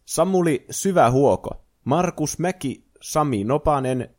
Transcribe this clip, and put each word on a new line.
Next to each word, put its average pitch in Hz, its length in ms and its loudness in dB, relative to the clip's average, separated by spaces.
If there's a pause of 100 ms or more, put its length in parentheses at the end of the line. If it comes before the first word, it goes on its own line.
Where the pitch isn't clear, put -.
Samuli 170 640 0
Syvähuoko, 135 960 2 (180)
Markus 151 560 -2
Mäki, 170 460 -6 (160)
Sami 139 420 -2
Nopanen, 131 760 -2